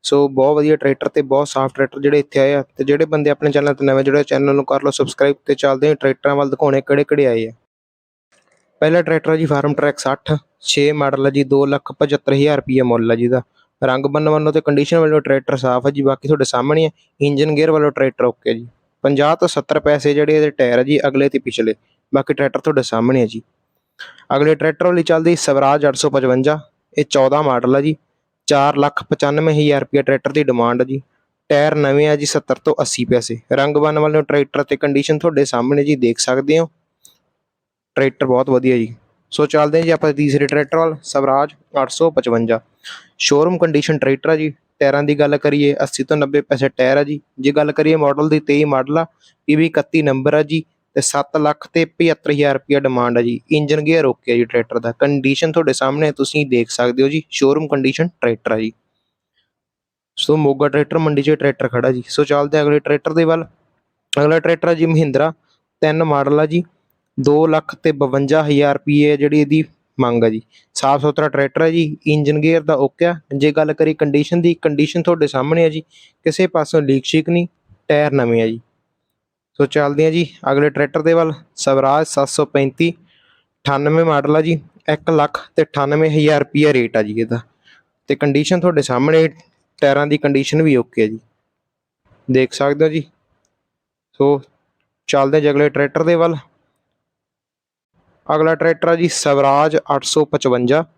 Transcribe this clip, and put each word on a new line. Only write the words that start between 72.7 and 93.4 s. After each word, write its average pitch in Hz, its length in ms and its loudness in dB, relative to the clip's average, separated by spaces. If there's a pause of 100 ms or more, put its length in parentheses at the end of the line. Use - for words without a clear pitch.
ਓਕੇ 139 280 -2
ਆ। 170 100 -2 (180)
ਜੇ 143 180 0
ਗੱਲ 151 220 -2
ਕਰੀਏ 156 200 0
ਕੰਡੀਸ਼ਨ 147 480 0
ਦੀ, 170 140 2
ਕੰਡੀਸ਼ਨ 151 480 -2
ਤੁਹਾਡੇ 160 240 0
ਸਾਹਮਣੇ 151 380 0
ਆ 160 40 2
ਜੀ, 156 120 -6 (440)
ਕਿਸੇ 175 220 0
ਪਾਸੋਂ 156 340 0
ਲੀਕ 135 240 0
ਸ਼ੀਕ 160 240 -2
ਨਹੀਂ, 175 180 0 (420)
ਟਾਇਰ 147 240 2
ਨਵੇਂ 120 280 2
ਆ 113 60 0
ਜੀ। 113 120 -6 (1000)
ਸੋ 143 60 4
ਚੱਲਦੇ 147 400 -2
ਹਾਂ 160 60 0
ਜੀ 165 140 -2 (260)
ਅਗਲੇ 143 180 2
ਟਰੈਕਟਰ 147 320 -4
ਦੇ 165 120 0
ਵੱਲ, 165 200 0 (220)
ਸਵਰਾਜ 139 520 0
ਸੱਤ 139 220 -2
ਸੌ 147 160 -2
ਪੈਂਤੀ, 139 460 -2
ਅਠਾਨਵੇਂ - 1120 -4
ਮਾਡਲ 147 300 0
ਆ 160 60 2
ਜੀ, 165 180 -2 (300)
ਇੱਕ 151 200 -4
ਲੱਖ 151 300 0 (160)
ਤੇ 160 80 2
ਅਠਾਨਵੇਂ 147 460 0
ਹਜ਼ਾਰ 151 300 2
ਰੁਪਈਆ 147 340 0
ਰੇਟ 120 240 0
ਆ 110 60 2
ਜੀ 107 160 -6
ਇਹਦਾ। 117 200 -4 (680)
ਤੇ 143 60 0
ਕੰਡੀਸ਼ਨ 147 440 0
ਤੁਹਾਡੇ 165 220 0
ਸਾਹਮਣੇ, 151 460 2 (540)
ਟਾਇਰਾਂ 143 260 2
ਦੀ 147 100 0
ਕੰਡੀਸ਼ਨ 143 440 0
ਵੀ 151 140 4
ਓਕੇ 117 280 0
ਆ 110 40 2
ਜੀ, 110 120 -8 (1080)
ਦੇਖ 131 260 0
ਸਕਦੇ 143 320 0
ਹੋ 160 40 0
ਜੀ। 151 140 -4 (1160)